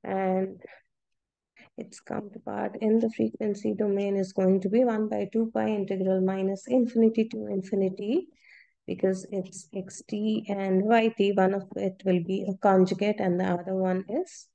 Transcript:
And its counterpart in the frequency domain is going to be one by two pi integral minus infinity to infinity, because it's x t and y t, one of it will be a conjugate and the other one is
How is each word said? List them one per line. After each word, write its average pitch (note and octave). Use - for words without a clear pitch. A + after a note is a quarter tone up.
And F#3+
its -
counterpart G#3
in A3
the A3+
frequency A3
domain G3+
is F#3+
going F#3+
to F#3+
be A#3
one G#3+
by G#3
two A3+
pi A3
integral G3
minus F#3+
infinity A3+
to G#3+
infinity, G3+
because F#3
it's F#3+
x F#3+
t G#3+
and F#3+
y A3+
t, G3+
one F#3+
of G3
it F#3+
will F#3
be F#3+
a F#3+
conjugate F#3+
and F3+
the F#3
other F3+
one F#3
is E4